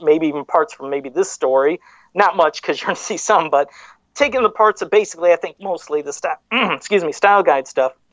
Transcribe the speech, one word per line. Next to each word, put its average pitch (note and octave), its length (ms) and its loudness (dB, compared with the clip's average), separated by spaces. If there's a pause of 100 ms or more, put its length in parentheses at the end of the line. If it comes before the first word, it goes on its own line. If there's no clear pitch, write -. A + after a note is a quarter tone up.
maybe D#3 260 2
even D3 180 -4
parts D#3 280 0
from C#3 160 -12
maybe C#3 200 -6
this F3 200 -2
story. C#3 500 0 (360)
Not F#3 220 2
much, D#3 260 0
'cause C#3+ 140 -4
<laughs> - 40 -12
you're - 60 -12
gonna G3 80 -2
see - 220 -8
some, F3+ 340 0
but C#3+ 180 2 (460)
taking - 260 0
the G#3+ 80 4
parts G#3+ 320 2
of F3 80 -8
basically, F3 420 2
I E3+ 40 4
think, E3+ 260 -6
mostly D#3+ 400 -4
the C#3+ 100 -10
sty-, - 320 -6
<clears throat> - 80 -20
excuse G3+ 520 -2
me, D#3 80 -4
style G3+ 320 4
guide C#3 240 2
stuff C3 260 -2 (200)